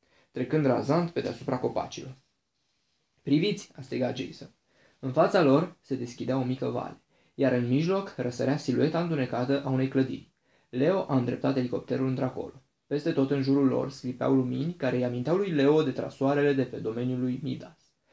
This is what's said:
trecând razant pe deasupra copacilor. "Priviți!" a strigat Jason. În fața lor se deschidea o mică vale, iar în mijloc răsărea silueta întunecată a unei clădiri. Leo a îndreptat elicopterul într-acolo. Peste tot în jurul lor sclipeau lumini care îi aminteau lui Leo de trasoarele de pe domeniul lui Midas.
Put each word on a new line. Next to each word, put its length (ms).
trecând 340
razant 440
pe 120
deasupra 360
copacilor. 600
"Priviți!" 540
a 60
strigat 360
Jason. 380
În 120
fața 300
lor 400
se 140
deschidea 420
o 60
mică 260
vale, 320
iar 180
în 160
mijloc 500
răsărea 400
silueta 440
întunecată 640
a 40
unei 180
clădiri. 440
Leo 380
a 100
îndreptat 400
elicopterul 500
într-acolo. 560
Peste 240
tot 200
în 100
jurul 260
lor 220
sclipeau 460
lumini 380
care 220
îi 100
aminteau 300
lui 140
Leo 340
de 80
trasoarele 640
de 100
pe 140
domeniul 420
lui 240
Midas. 500